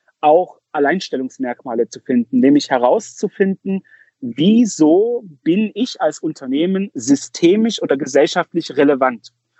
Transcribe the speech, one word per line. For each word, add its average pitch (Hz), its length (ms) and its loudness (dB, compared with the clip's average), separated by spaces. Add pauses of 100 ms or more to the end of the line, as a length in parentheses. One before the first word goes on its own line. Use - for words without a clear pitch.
(220)
auch 160 380 2 (120)
Alleinstellungsmerkmale 131 1160 -4
zu 127 100 -18
finden, 123 400 -2
nämlich 139 300 2
herauszufinden, 190 1120 -2 (380)
wieso 196 1000 2 (200)
bin 196 300 0
ich - 280 -6
als 156 180 -2
Unternehmen 160 760 -4
systemisch 170 880 0
oder 143 160 0
gesellschaftlich 147 800 -2
relevant? 131 560 0 (260)